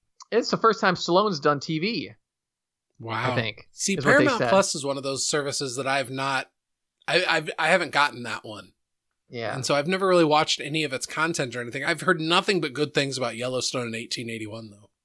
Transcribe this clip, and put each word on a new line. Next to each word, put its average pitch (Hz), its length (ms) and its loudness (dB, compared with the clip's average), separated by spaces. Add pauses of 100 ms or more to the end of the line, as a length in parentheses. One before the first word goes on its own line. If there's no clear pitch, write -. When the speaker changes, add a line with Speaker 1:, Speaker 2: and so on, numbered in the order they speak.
(300)
Speaker 1:
it's 214 220 0
the 202 60 0
first 214 240 4
time 190 140 4
Stallone's 180 440 2
done 147 220 2
T 160 180 -4
V. 165 300 -4 (880)
Speaker 2:
Wow. 113 320 -4
Speaker 1:
I 123 40 -2
think, 113 360 -4
Speaker 2:
See, - 240 -2
Speaker 1:
is 151 100 -4
what 262 120 6
they 294 80 6
Speaker 2:
Paramount 233 240 2
Plus 190 240 4
Speaker 1:
said. 160 60 -4
Speaker 2:
is 135 60 -6
one 139 120 -2
of 139 60 -8
those 135 220 -2
services 139 520 -2
that 135 100 -2
I've 135 240 0
not, 135 380 -2 (580)
I, 165 180 2
I've, 160 320 0
I 160 120 0
haven't 170 240 2
gotten 127 300 2
that 107 200 -8
one. 104 300 -14 (560)
Speaker 1:
Yeah. 113 240 -6
Speaker 2:
And 123 120 -6
so 147 100 2
I've 147 120 2
never 190 200 0
really 180 180 6
watched 151 360 2
any 147 240 -4
of 131 80 -6
its 127 120 -6
content 156 480 -2
or 123 80 -6
anything. 120 220 -8
I've 156 180 -2
heard 165 200 2
nothing 180 400 2
but 151 120 -2
good 139 200 -2
things 139 240 0
about 120 180 -2
Yellowstone 123 520 -2
and 113 80 -6
eighteen 113 340 -6
eighty-one, 110 420 -10
though. 101 180 -20 (160)